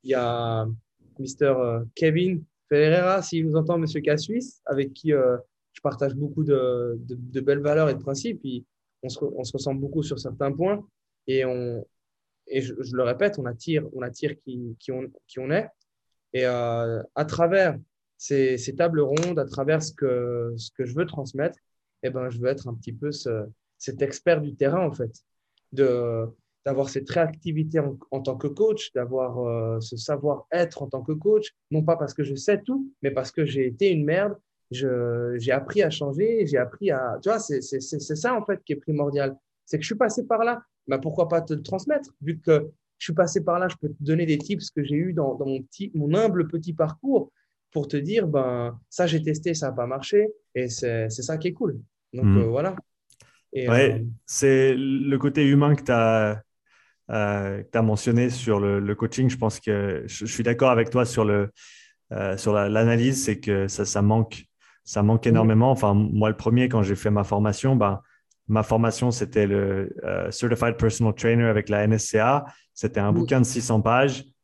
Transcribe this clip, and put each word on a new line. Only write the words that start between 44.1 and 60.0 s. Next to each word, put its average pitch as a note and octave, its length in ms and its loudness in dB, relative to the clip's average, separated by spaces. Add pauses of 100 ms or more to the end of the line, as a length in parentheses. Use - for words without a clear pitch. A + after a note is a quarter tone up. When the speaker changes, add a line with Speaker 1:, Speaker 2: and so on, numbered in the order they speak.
Speaker 1:
des D#3 120 2
tips G3+ 340 -6
que D3+ 120 -4
j'ai D3 120 -2
eus F3 180 0
dans, C#3 220 0
dans C#3 120 -4
mon C3+ 140 -4
petit, G3 320 -10
mon D3+ 200 0
humble F3+ 340 2
petit E3 260 -6
parcours E3 580 0 (400)
pour C#3+ 160 -2
te D3 100 -2
dire, F#3 300 0
ben, B2 500 -2 (120)
ça, F3+ 180 0
j'ai D#3 160 2
testé, D#3 300 -2
ça D3+ 140 -4
a B2+ 40 -4
pas A#2+ 160 -4
marché, C#3 400 2 (280)
et B2+ 120 -2
c'est, A2+ 420 -2
c'est A2+ 120 -8
ça D#3+ 160 -4
qui D#3+ 120 -4
est F3 40 -8
cool. D3 260 -4 (340)
Donc, B2 120 0
Speaker 2:
Mhm. G2 140 6
Speaker 1:
euh, - 60 2
voilà. D3 300 -2 (800)
Et, B2+ 160 -2
Speaker 2:
Ouais, A#2 240 6
Speaker 1:
euh, A2+ 100 -4 (220)
Speaker 2:
c'est C3+ 500 4
le C3+ 420 0
côté C#3+ 300 2
humain C#3+ 280 6
que - 80 -4
t'as, A2 580 2 (720)
euh, G2+ 520 -2
que - 60 -18
t'as A#2 120 2
mentionné A#2 480 2
sur A#2 300 0
le, G2+ 200 2
le G2+ 160 -2
coaching. B2+ 340 0
Je - 80 -4
pense A2 220 -2
que G2+ 460 -2